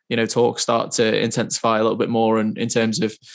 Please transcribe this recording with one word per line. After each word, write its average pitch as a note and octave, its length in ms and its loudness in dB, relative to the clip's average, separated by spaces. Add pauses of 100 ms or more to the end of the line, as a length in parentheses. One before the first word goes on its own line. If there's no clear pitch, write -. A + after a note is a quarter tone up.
you A#2+ 80 -2
know, A2+ 80 0
talk A#2+ 340 0
start A#2 320 -2
to A2 300 2
intensify A2 580 0
a A2 40 2
little G#2+ 140 2
bit A2+ 120 0
more A2+ 280 2
and G#2+ 200 0
in A#2 100 -4
terms A2+ 320 0
of G#2+ 160 -2 (200)